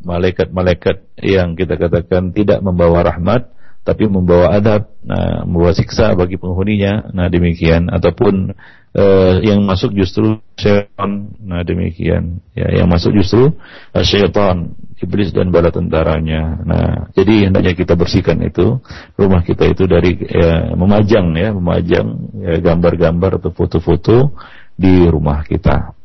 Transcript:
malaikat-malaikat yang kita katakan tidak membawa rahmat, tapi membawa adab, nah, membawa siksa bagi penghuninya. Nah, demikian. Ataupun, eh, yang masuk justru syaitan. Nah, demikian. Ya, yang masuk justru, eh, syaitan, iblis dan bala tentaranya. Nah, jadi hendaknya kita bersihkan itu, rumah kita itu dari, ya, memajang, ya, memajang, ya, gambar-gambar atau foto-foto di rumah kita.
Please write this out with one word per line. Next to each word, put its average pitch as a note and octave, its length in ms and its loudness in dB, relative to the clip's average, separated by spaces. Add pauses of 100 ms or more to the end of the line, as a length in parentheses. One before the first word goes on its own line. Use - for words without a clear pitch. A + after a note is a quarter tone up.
malaikat-malaikat F2+ 1040 -2 (160)
yang F2+ 320 0
kita E2+ 240 -4
katakan F2 560 -2
tidak G#2 240 0
membawa F2 480 2
rahmat, F2 400 -2 (400)
tapi F2 240 -2
membawa F2 400 4
adab, G#2 400 2 (160)
nah, - 400 -4
membawa F2 240 2
siksa - 480 0
bagi F2+ 160 -2
penghuninya. G2 800 -2
Nah, F2+ 160 -2
demikian. E2+ 560 0
Ataupun, F#2+ 640 0 (400)
eh, F#2+ 440 4 (120)
yang G2+ 160 2
masuk G2+ 320 -2
justru G#2+ 480 0 (160)
syaitan. G2+ 800 -2
Nah, F2+ 240 -6
demikian. E2+ 880 -4
Ya, F2+ 320 0
yang F2 80 2
masuk E2+ 240 2
justru, A#2 400 4 (400)
eh, F#2 80 0
syaitan, F#2 720 0 (240)
iblis F#2 320 -2
dan F2+ 240 0
bala E2+ 160 2
tentaranya. D#2+ 960 -2
Nah, E2 480 -2
jadi G2+ 320 4
hendaknya F#2 320 0
kita E2+ 160 0
bersihkan E2+ 480 0
itu, F#2+ 400 0 (320)
rumah F#2+ 320 2
kita - 240 0
itu F#2 160 0
dari, F2 320 2
ya, E2 560 0
memajang, G2 640 2
ya, G#2 160 -2
memajang, F2 520 0 (360)
ya, E2+ 160 -2
gambar-gambar E2+ 800 0
atau E2+ 160 -6
foto-foto F2+ 800 0 (400)
di F2+ 320 4
rumah D2+ 400 0
kita. D2 580 -2